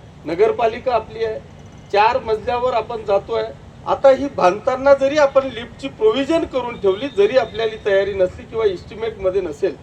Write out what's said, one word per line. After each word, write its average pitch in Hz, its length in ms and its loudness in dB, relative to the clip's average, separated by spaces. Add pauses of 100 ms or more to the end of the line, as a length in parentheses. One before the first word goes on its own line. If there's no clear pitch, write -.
(260)
नगरपालिका 226 720 0
आपली 220 300 -4
आहे, 220 140 -4 (520)
चार 220 280 4
मजल्यावर 240 540 -2
आपण 220 340 -4
जातोय, 214 360 0 (420)
आता 269 260 4
ही 262 160 2 (100)
बांधताना 247 560 2
जरी 277 260 0
आपण 277 280 2
लिफ्टची 233 420 -10
प्रोव्हिजन 269 560 0
करून 240 360 -6
ठेवली, 196 260 0 (100)
जरी 214 200 4
आपल्याला 220 480 -4
तयारी 196 280 0
नसली 190 320 -2
किंवा 220 200 -2
इस्टिमेटमध्ये 196 760 -4
नसेल, 156 420 -4